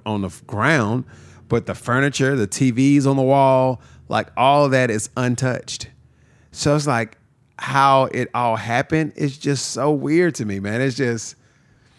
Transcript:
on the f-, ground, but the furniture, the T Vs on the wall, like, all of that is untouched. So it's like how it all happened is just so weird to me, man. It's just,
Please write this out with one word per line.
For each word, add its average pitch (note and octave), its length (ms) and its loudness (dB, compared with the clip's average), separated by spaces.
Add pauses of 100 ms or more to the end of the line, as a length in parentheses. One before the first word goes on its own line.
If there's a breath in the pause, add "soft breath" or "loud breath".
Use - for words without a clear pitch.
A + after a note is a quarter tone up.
on G#2 160 -4
the F#2+ 60 -4
f-, - 200 -14
ground, A#2+ 580 0 (440 loud breath)
but A#2 160 0
the F2+ 100 -6
furniture, C3+ 600 0
the G#2+ 120 0
T C3 240 0
Vs C3+ 360 2
on C#3 100 2
the C3+ 60 0
wall, C3 580 2 (260 soft breath)
like, A2 300 -4
all C#3+ 280 4
of C3+ 60 0
that B2+ 200 2
is G#2+ 260 -4
untouched. B2 720 -4 (600 soft breath)
So D3 240 0
it's D3 120 -2
like A#2 300 -2 (400)
how C3+ 480 4
it - 280 -4
all A#2 240 0
happened C3+ 580 -2
is C#3+ 220 -4
just C#3+ 320 -4
so C#3 220 0
weird D3+ 440 0
to A#2+ 100 -6
me, G2 140 -4
man. G#2+ 220 -4
It's C3 160 -2
just, A#2+ 380 -4 (640 soft breath)